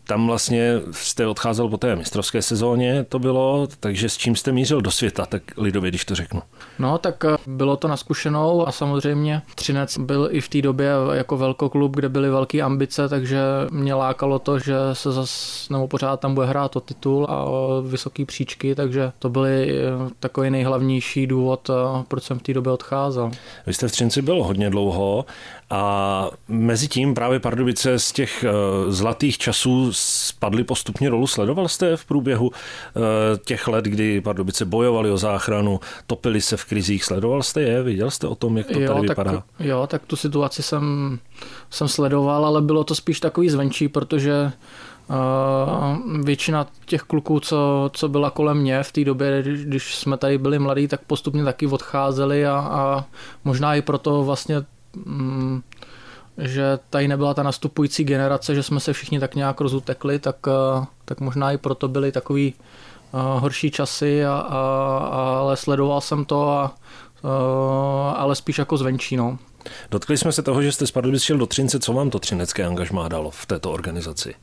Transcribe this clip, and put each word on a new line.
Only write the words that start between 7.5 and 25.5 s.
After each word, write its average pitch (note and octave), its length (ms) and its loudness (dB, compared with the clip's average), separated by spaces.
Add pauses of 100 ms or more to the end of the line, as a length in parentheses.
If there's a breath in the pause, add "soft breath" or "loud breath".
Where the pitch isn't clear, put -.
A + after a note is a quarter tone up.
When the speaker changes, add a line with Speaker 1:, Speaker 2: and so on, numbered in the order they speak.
Speaker 2:
to D#3 120 0
na D3 80 0
zkušenou D#3 720 2
a C3+ 40 -2
samozřejmě D3 720 0 (120)
Třinec C#3 440 -2
byl C#3+ 340 0
i D#3 80 0
v - 80 -6
té D3 140 0
době C#3 280 2 (240)
jako C3+ 220 0
velkoklub, C3+ 600 0
kde C#3 120 0
byly C3+ 220 0
velké C3+ 320 0
ambice, C#3 460 0
takže C3+ 320 0 (300)
mě C#3 240 0
lákalo C3+ 440 0
to, C#3+ 200 0
že C3+ 180 0 (160)
se C3+ 200 -2
zas, - 580 -4
nebo C3+ 180 0
pořád C3+ 320 -2
tam C3+ 140 0
bude C3+ 120 2
hrát C#3 300 0
o C3 40 -2
titul C#3 500 0
a C#3 140 -2
o C3 420 0
vysoký C3 380 -4
příčky, C3+ 500 -4
takže C3+ 440 0
to C3 100 -2
byly, C3+ 500 2
eh, C3 320 -2 (100)
takový C3+ 300 0
nejhlavnější C3 760 2
důvod, C3 440 0
eh, C3 380 0
proč C3 140 -4
jsem B2+ 160 -4
v - 40 -16
té C3+ 120 -2
době C3 180 0
odcházel. B2+ 580 -2 (360 loud breath)
Speaker 1:
Vy F#2 80 -2
jste B2+ 140 0
v - 40 -6
Třinci B2 300 2
byl D#3+ 200 2
hodně G2 280 0
dlouho G2 540 0 (500 loud breath)